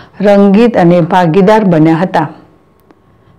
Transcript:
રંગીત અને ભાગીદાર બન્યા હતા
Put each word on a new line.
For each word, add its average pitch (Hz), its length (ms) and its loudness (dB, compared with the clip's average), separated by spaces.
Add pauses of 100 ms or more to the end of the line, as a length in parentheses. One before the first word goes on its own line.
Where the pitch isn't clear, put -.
(220)
રંગીત 202 560 2
અને 175 240 2
ભાગીદાર 185 640 0
બન્યા 160 320 0
હતા 156 320 -6 (1120)